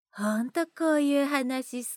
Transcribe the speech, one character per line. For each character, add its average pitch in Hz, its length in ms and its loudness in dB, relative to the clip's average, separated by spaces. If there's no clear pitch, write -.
ほ 214 320 -2
ん 254 60 -6
と 330 160 0
こ 320 280 0
う 294 80 4
い 285 200 4
う 277 40 2
話 262 600 -4
好 - 120 -8